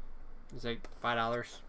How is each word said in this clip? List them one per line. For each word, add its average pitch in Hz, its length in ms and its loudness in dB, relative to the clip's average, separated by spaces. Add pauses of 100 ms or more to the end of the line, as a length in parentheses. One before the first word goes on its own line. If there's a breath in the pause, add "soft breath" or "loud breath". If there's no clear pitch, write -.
(540)
It's 123 120 -2
like 113 240 0 (120)
five 120 160 6
dollars. 117 520 2